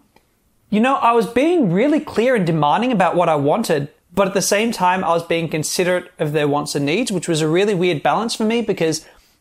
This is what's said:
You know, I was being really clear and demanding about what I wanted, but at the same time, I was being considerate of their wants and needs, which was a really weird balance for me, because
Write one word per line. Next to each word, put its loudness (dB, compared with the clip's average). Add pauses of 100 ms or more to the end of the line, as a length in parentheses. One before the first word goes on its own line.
(720)
You 2
know, 2
I 2
was 2
being 2
really 2
clear 0
and 0
demanding 2
about 0
what 2
I 2
wanted, 0 (240)
but 0
at -4
the 0
same 0
time, 0
I -2
was 0
being -2
considerate -2
of -4
their 0
wants -2
and -2
needs, -2
which -4
was -2
a 0
really 2
weird 0
balance -2
for -4
me, 0
because -2 (360)